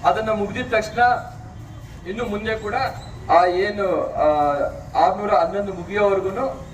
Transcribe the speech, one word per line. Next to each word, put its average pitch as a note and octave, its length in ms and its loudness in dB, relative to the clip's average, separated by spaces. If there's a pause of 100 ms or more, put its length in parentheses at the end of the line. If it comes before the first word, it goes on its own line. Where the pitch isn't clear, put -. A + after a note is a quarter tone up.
ಅದನ್ನ A3 240 0
ಮುಗ್ದಿದ G#3+ 440 -2
ತಕ್ಷಣ A3 260 -2 (1080)
ಇನ್ನು A3+ 160 -4
ಮುಂದೆ G#3 300 -4
ಕೂಡ G#3 200 -6 (540)
ಆ F3 160 8
ಏನು, F#3 680 0
ಆ, D#3 140 4 (720)
ಆರ್ನೂರ G3 300 2
ಹನ್ನೊಂದು F#3+ 440 2
ಮುಗಿಯೋವರೆಗೂ G3 1000 0